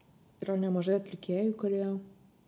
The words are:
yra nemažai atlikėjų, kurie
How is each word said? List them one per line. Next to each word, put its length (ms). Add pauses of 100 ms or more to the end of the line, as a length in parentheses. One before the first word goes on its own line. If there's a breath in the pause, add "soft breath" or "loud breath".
(420)
yra 140
nemažai 400
atlikėjų, 600
kurie 280 (640)